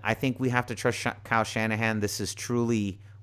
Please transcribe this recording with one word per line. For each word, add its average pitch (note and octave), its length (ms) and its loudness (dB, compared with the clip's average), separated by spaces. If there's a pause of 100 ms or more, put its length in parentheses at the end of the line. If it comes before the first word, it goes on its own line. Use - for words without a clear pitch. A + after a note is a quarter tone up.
I A2 120 2
think B2+ 260 0
we C3 80 2
have B2 180 2
to A#2+ 80 -6
trust A#2 240 0
Sha-, - 240 -2
Kyle A2+ 220 4
Shanahan. A2 560 0
This G2+ 200 -2
is G2 140 -4
truly, A#2 640 0 (220)